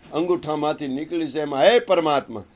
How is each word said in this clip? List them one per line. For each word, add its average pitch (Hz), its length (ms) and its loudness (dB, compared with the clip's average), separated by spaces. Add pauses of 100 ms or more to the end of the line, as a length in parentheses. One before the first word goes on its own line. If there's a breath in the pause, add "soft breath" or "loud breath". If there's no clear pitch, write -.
(140)
અંગૂઠામાંથી 151 760 -2
નીકળી 156 440 -4
છે. 151 80 -4
એમાં 143 200 -2
હે 220 200 6
પરમાત્મા, 151 640 0 (120)